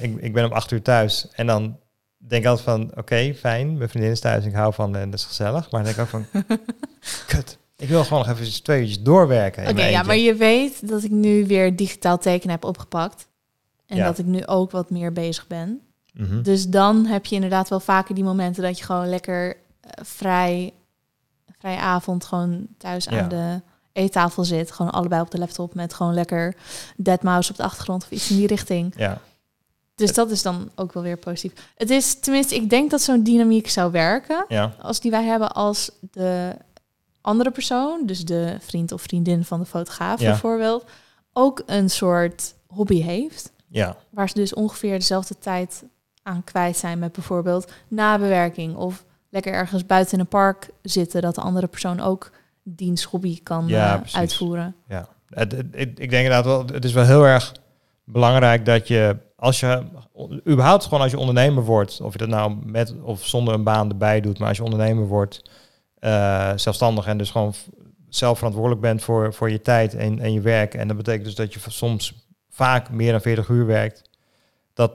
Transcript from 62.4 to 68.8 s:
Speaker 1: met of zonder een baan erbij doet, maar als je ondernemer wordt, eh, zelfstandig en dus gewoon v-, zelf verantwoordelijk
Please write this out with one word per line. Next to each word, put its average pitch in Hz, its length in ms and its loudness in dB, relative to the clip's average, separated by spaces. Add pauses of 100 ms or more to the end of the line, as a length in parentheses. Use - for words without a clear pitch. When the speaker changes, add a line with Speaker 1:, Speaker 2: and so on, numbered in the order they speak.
Speaker 1:
met 110 380 -2
of 107 240 -8
zonder 117 280 0
een 107 100 0
baan 107 240 2
erbij 107 320 2
doet, 104 180 -2
maar 107 100 -2
als 101 80 0
je 113 80 -6
ondernemer 110 420 0
wordt, 101 440 -2 (480)
eh, 101 580 2
zelfstandig 107 500 0
en 107 120 -2
dus 101 120 -4
gewoon 107 240 -2
v-, - 40 -16 (500)
zelf 120 300 2
verantwoordelijk 110 420 0